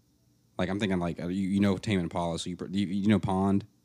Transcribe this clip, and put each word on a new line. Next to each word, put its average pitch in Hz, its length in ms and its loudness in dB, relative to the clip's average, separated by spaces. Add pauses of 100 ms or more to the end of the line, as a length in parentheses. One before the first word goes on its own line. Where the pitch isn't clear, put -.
(600)
Like, 90 100 -2
I'm 98 100 -2
thinking, 95 200 2
like, 87 200 -2
uh, 85 100 -6
you, 95 200 -2
you 101 100 2
know 101 180 4
Tame 101 220 0
Impala, 85 380 -2
so 90 140 -8
you 87 40 -8
pr-, - 140 -10
you, 98 160 -2
you 95 220 -2
know 107 100 6
Pond? 98 480 2 (200)